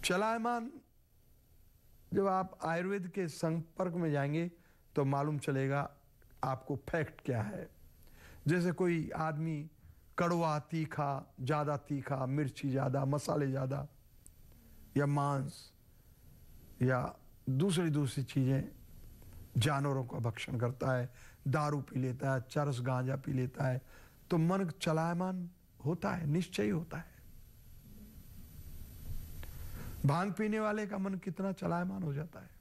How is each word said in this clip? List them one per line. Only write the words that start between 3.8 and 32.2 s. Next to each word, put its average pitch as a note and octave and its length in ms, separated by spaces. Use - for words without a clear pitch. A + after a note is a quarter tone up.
में E3+ 160
जाएंगे D3 380
तो C#3+ 100
मालूम C#3+ 340
चलेगा C#3 500
आपको C3+ 320
फैक्ट - 360
क्या A#2+ 180
है। - 260
जैसे F3 260
कोई F3 440
आदमी D#3 520
कड़वा, E3+ 440
तीखा, D3 800
ज़्यादा D3 380
तीखा, C3+ 480
मिर्ची C#3 420
ज़्यादा, C3+ 360
मसाले C#3+ 420
ज़्यादा, C3+ 400
या C#3+ 100
मांस C#3+ 640
या B2+ 340
दूसरी, E3 400
दूसरी C#3+ 340
चीज़ें, C3+ 460
जानवरों C#3 480
का A#2+ 140
भक्षण A2+ 400
करता B2 320
है, B2 180
दारू D3 340
पी - 180
लेता C3 340
है, C3 100
चरस C#3+ 380
गांजा B2+ 340
पी C3+ 180
लेता C3 340
है, B2+ 140
तो F3 100
मन F3+ 320
चलायमान F3 800
होता F3+ 260
है, E3+ 160
निश्चय F3+ 420
होता E3 280
है। E3+ 120
भांग E3+ 280
पीने G#3+ 260
वाले G#3+ 280
का G3+ 100
मन F#3+ 180
कितना F#3+ 380
चलायमान F3+ 500
हो D3 100
जाता D3+ 260